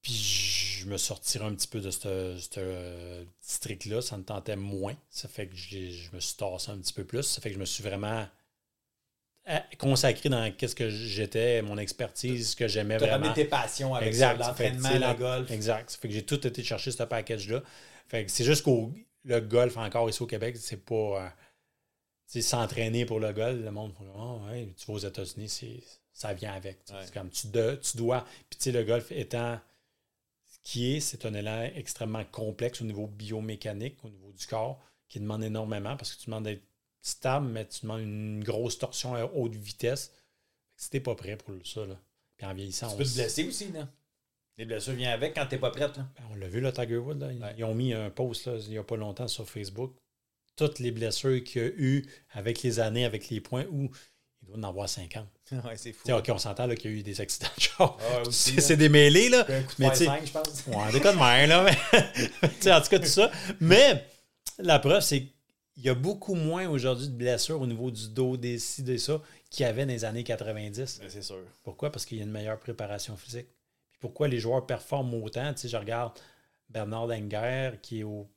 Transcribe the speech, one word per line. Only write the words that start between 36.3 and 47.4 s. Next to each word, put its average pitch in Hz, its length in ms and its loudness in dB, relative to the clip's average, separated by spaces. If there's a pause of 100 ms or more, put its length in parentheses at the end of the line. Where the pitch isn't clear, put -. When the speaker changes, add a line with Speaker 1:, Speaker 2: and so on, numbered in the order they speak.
Speaker 1:
d'être 104 180 -8 (400)
stable, 135 460 -2
mais 113 180 -6
tu - 160 -14
demandes 110 200 -6
une 107 420 -6
grosse 110 340 -2
torsion 123 360 -6
à 120 100 -2
haute 123 300 -4
vitesse. 107 540 -6
Fait - 680 -20
que - 60 -14
si - 80 -12
t'es 139 100 -4
pas 123 140 -4
prêt 98 220 -10
pour 101 180 -14 (100)
ça, 110 220 -10
là, 95 100 -12 (400)
puis 101 100 -12
en 95 80 -8
vieillissant, 98 340 -8
Speaker 2:
Tu 92 60 -6
Speaker 1:
on - 40 -8
Speaker 2:
peux 139 60 2
te 131 40 0
Speaker 1:
s- 120 80 -2
Speaker 2:
blesser 143 280 -2
aussi, 208 280 -6
là. 151 160 -10 (720)
Les 113 60 -12
blessures 113 300 -6
viennent 123 180 0
avec 135 220 -2
quand 143 120 -2
t'es 127 120 -4
pas 123 120 0
prête, 139 260 -4
là. 135 100 -8 (100)
Speaker 1:
Ben, 123 160 -20
on - 20 -14
l'a 95 140 -10
vu, 104 120 -2
là, 131 120 0
Tiger 117 240 -4
Woods, 131 220 -6
là. 135 140 -8
Ils, 120 100 -10